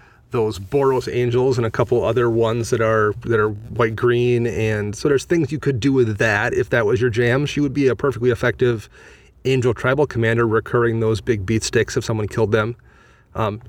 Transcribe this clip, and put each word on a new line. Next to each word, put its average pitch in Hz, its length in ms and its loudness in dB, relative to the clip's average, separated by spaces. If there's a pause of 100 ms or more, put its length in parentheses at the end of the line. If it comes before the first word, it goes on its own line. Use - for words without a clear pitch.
(300)
those 110 280 0
Boros 135 520 0
Angels 123 460 2
and 117 100 0
a 110 40 -4
couple 120 340 0
other 120 240 2
ones 113 400 0
that 113 140 0
are, 110 400 2
that 113 180 0
are 107 80 2
white 110 480 -4
green, 120 500 2
and 104 480 -2
so - 140 -2
there's 139 160 0
things 170 260 0
you 151 80 -6
could 131 220 -2
do 139 100 2
with 117 280 2
that 113 340 0
if 123 160 0
that 120 160 2
was 104 160 2
your 123 80 2
jam. 120 380 0
She 147 140 -4
would 143 120 0
be 139 160 2
a 117 80 0
perfectly 123 340 -2
effective 120 600 0 (560)
Angel 127 260 2
tribal 135 340 0
commander, 117 400 0
recurring 113 540 0
those 110 220 0
big 101 240 -2
beat 110 160 0
sticks - 340 -2
if 120 80 -4
someone 110 240 -4
killed 107 240 -2
them. 113 240 0 (580)
Um, 110 340 -4